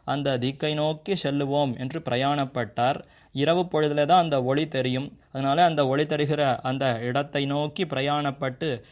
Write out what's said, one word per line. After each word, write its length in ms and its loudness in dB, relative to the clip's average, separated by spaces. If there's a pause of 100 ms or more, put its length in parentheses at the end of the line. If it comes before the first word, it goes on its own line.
அந்த 320 0
திக்கை 360 -2
நோக்கி 400 -2 (100)
செல்லுவோம் 560 0
என்று 200 -6
பிரயாணப்பட்டார். 1000 0 (320)
இரவு 300 2
பொழுதிலே 440 0
தான் 180 6
அந்த 200 0
ஒளி 240 0
தெரியும். 520 -4 (120)
அதனால 340 2
அந்த 220 4
ஒளி 160 2
தருகிற 580 0
அந்த 360 0
இடத்தை 480 -2
நோக்கி 400 -2
பிரயாணப்பட்டு 960 -2 (100)